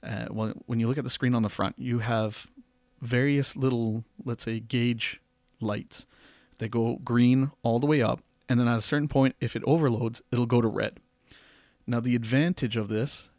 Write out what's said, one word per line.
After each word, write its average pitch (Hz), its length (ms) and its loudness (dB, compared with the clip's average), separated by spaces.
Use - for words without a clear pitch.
uh, 113 240 -8
when, 110 240 -4
when 117 140 -2
you 113 60 2
look 131 120 0
at 135 60 -6
the 123 60 -6
screen 123 240 0
on 117 80 2
the 107 60 0
front, - 300 -4
you 123 200 -4
have 110 480 -2
various 135 560 0
little, 117 480 0
let's 120 200 -6
say, 113 160 -4
gauge 120 600 -2
lights - 460 -6
that 110 100 -6
go 113 340 0
green 127 480 4
all 117 180 2
the 143 60 0
way 147 160 4
up. 110 180 0
And 120 120 4
then 120 80 4
at 117 100 2
a 107 40 -2
certain 147 260 0
point, 135 320 2
if 120 160 -4
it 113 100 -4
overloads, 120 540 2
it'll 120 160 2
go 120 140 4
to 113 80 2
red. 104 320 -4
Now, 120 140 0
the 123 140 0
advantage 123 600 0
of 107 120 -2
this 107 500 -4